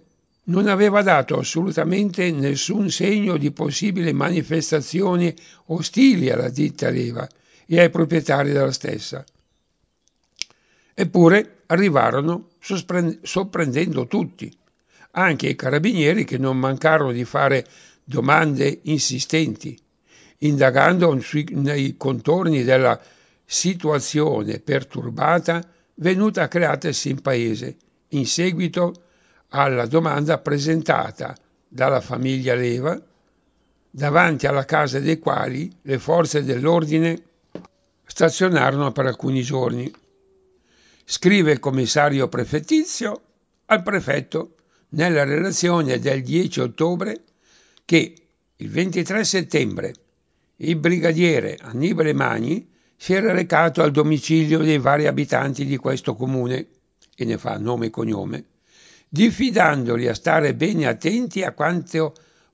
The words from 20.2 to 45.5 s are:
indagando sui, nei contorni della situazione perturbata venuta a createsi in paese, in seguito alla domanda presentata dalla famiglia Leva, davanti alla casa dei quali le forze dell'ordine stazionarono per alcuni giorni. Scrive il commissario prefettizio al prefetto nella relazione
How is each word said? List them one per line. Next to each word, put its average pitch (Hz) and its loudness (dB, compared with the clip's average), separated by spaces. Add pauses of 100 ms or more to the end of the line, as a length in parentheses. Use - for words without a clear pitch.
indagando 143 4
sui, 147 -4
nei 139 -2
contorni 143 0
della 127 4 (460)
situazione 151 -2
perturbata 151 -2 (300)
venuta 190 0
a 147 0
createsi 143 -2
in 139 -4
paese, 120 -2 (320)
in 139 -2
seguito 175 -2 (460)
alla 135 0
domanda 151 0
presentata 151 -2 (320)
dalla 131 0
famiglia 127 -2
Leva, 123 -2 (880)
davanti 147 0
alla 139 0
casa 147 0
dei 151 0
quali 139 -4 (120)
le 135 -4
forze 151 0
dell'ordine 160 0 (840)
stazionarono 147 2
per 135 -2
alcuni 131 -2
giorni. 123 -4 (1120)
Scrive 180 2
il 131 2
commissario 135 0
prefettizio 208 -2 (440)
al 214 2
prefetto 165 -4 (340)
nella 160 0
relazione 160 0